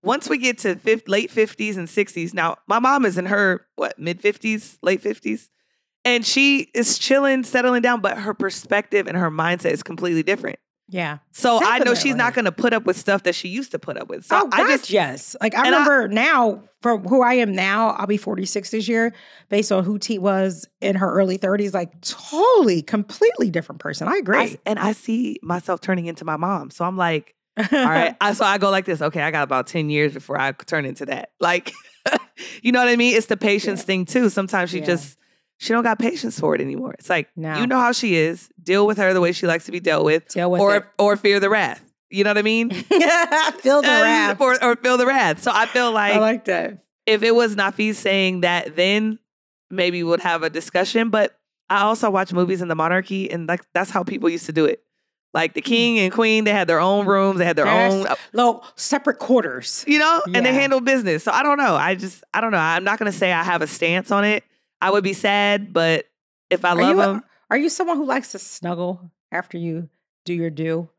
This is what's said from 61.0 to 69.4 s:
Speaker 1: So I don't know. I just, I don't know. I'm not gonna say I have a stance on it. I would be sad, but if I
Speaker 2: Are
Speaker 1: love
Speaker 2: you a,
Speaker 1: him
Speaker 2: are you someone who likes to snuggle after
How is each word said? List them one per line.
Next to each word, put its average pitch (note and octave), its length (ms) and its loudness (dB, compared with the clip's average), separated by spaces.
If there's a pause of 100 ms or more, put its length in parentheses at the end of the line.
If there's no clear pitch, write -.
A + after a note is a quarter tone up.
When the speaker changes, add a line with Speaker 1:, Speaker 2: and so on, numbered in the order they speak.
Speaker 1:
So - 100 -2
I B3+ 100 2
don't C#4+ 140 2
know. B3 180 2
I D#3 200 2
just, F#3 280 -12 (100)
I - 80 0
don't A3+ 100 -2
know. G3 60 2
I'm E3 280 0
not G#3 140 -2
gonna G#3 120 -2
say F3+ 220 0
I E3 100 0
have F3 180 0
a D3+ 60 -2
stance E3+ 440 -2
on G3+ 120 2
it. G#3 200 0 (360)
I F#3 120 2
would G3+ 120 2
be G3 100 -2
sad, G3+ 600 0
but E3 320 2 (440)
if F3+ 140 0
I F3+ 80 2
Speaker 2:
Are F3 40 2
Speaker 1:
love D4 200 4
Speaker 2:
you G4 60 4
a, G3 140 2
Speaker 1:
him A3 80 -8 (260)
Speaker 2:
are A#3 80 2
you C#4+ 100 0
someone E4+ 300 -2
who D4 80 -4
likes C4 280 -4
to F#3+ 60 -14
snuggle F3 720 -8 (200)
after F3 260 -8